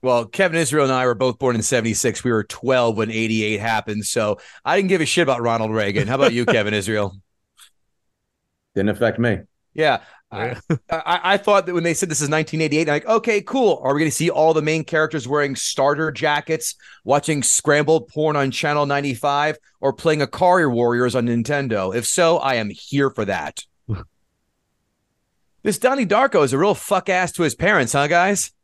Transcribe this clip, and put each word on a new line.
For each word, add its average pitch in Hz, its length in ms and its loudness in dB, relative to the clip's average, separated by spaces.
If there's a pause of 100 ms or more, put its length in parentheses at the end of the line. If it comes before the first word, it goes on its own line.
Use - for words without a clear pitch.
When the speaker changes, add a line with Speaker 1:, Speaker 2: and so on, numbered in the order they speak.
Speaker 1:
Well, 120 260 2
Kevin 165 340 0
Israel 147 240 0
and 135 80 2
I 127 140 0
were 120 100 0
both 127 240 0
born 123 160 0
in 110 60 -2
seventy-six. 113 600 -2
We 123 80 0
were 110 140 0
twelve 120 520 0
when 110 140 -2
eighty-eight 110 480 -2
happened. 107 480 -4
So 107 320 -2 (260)
I 156 120 0
didn't 196 140 0
give 185 100 2
a 151 60 0
shit 170 180 2
about 127 180 0
Ronald 113 300 0
Reagan. 101 340 0
How 120 80 -2
about 135 180 2
you, 120 140 0
Speaker 2:
<laughs> - 0 -
Speaker 1:
Kevin 104 260 2
Israel? 101 440 -2 (1600)
Speaker 3:
Didn't 101 140 0
affect 107 280 -2
me. 113 220 0 (340)
Speaker 1:
Yeah. 151 240 0 (320)
I, 110 180 -8 (220)
Speaker 2:
Yeah. 156 60 0 (140)
Speaker 1:
I, 165 340 -2
I 190 120 2
thought 196 300 2
that 180 80 -6
when 170 80 0
they 170 120 0
said, 170 160 -4
"This 147 100 -4
is 147 80 -2
nineteen 156 320 -2
eighty-eight," 156 280 0
I'm 147 40 0
like, 147 160 -2
"Okay, 220 320 2
cool. 226 420 0
Are 131 100 0
we 147 80 0
gonna 156 120 0
see 170 180 0
all 156 240 2
the 156 80 2
main 156 220 -2
characters 156 420 -2
wearing 139 300 -2
starter 147 560 -2
jackets, 147 640 -2 (260)
watching 143 400 0
scrambled 151 640 2
porn 151 300 -2
on 135 160 0
Channel 147 340 0
ninety-five, 143 720 -2 (220)
or 135 120 0
playing 156 280 0
Akari 175 520 2
Warriors 120 440 2
on 120 100 0
Nintendo? 117 680 -2
If 117 140 -2
so, 170 320 4
I 135 160 0
am 110 160 -2
here 139 400 -2
for 110 140 -4
that." 90 400 -6 (240)
Speaker 2:
<laughs> 107 80 -4 (1700)
Speaker 1:
This 208 140 0
Donnie 254 280 2
Darko 202 380 4
is 123 80 0
a 135 60 0
real 190 160 2
fuck - 340 -2
ass 185 240 0
to 175 100 -2
his 156 140 0
parents, 170 360 2
huh, 143 140 2
guys? 180 460 2 (120)